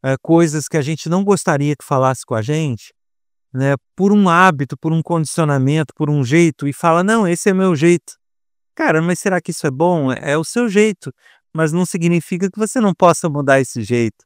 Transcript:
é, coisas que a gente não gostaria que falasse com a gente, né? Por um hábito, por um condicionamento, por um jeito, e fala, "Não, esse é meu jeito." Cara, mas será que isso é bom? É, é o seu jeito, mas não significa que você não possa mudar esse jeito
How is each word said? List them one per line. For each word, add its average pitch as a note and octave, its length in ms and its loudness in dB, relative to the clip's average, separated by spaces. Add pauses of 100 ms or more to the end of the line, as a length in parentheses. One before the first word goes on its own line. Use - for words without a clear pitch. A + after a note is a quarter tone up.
é, C3 180 -2
coisas D#3+ 460 0
que E3 100 -4
a D3+ 40 0
gente D#3 280 -6
não F#3 140 0
gostaria D3+ 520 0
que - 80 -20
falasse C3 420 0
com B2 100 -6
a A2 60 -2
gente, C#3+ 520 -6 (580)
né? C3+ 240 0 (200)
Por G3+ 160 2
um G3+ 180 4
hábito, E3 500 2
por E3 140 -4
um E3 80 0
condicionamento, D3+ 960 0
por D3 160 -2
um D3 120 0
jeito, D3+ 440 2
e C#3+ 60 -4
fala, E3+ 300 0
"Não, G#3+ 240 2
esse F3 220 0
é F#3+ 40 2
meu F#3 220 2
jeito." E3+ 380 2 (640)
Cara, E3+ 260 0
mas E3+ 180 -2
será F#3 220 -2
que - 100 -10
isso - 140 -8
é D3 60 0
bom? D3+ 400 0
É, C#3 220 -4
é D3+ 40 0
o D#3+ 60 -2
seu A#3+ 260 -2
jeito, G3+ 420 0 (420)
mas D#3 180 0
não F3+ 140 0
significa F3 680 -2
que - 80 -16
você A3 200 -4
não G3+ 140 2
possa F3 340 2
mudar C#3 320 2
esse B2 220 -4
jeito A#2 440 -2